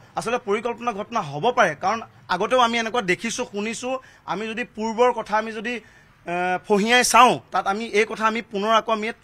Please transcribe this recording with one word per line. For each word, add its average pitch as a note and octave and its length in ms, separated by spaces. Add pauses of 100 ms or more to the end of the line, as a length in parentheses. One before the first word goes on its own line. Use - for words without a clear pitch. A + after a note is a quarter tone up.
(160)
আচলতে G3 360
পৰিকল্পনা A#3 420
ঘটনা G#3 280
হ'ব D3+ 300
পাৰে, G3+ 240
কাৰণ A3 260 (280)
আগতেও G#3 300
আমি A#3 180
এনেকুৱা A3+ 240
দেখিছো, G#3 440
শুনিছো। A#3 540 (260)
আমি G3 220
যদি A3+ 160
পূৰ্বৰ A3+ 500
কথা G#3+ 240
আমি A3 140
যদি, A3+ 280
আ, - 800 (100)
ফঁহিয়াই A3+ 360
চাওঁ, A#3 360 (120)
তাত F#3 160
আমি G#3 180
এই G#3+ 240
কথা A3 180
আমি A3 140
পুনৰ G#3 300
আকৌ A3 200
আমি G#3+ 120
ইয়াত A3+ 200